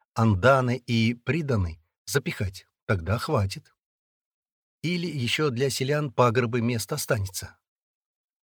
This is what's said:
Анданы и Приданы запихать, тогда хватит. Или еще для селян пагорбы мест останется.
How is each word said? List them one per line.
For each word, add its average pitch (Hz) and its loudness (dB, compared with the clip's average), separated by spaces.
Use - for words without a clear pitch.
Анданы 120 4
и 117 2
Приданы 120 -4
запихать, - -6
тогда 95 -2
хватит. 113 -4
Или 175 -2
еще 147 -2
для 127 0
селян 147 -2
пагорбы 120 2
мест 117 -2
останется. 110 -6